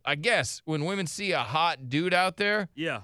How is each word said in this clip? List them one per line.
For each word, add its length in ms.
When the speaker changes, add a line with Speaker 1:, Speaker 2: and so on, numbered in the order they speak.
Speaker 1:
I 100
guess 480
when 220
women 220
see 260
a 100
hot 460
dude 240
out 240
there, 380
Speaker 2:
Yeah. 280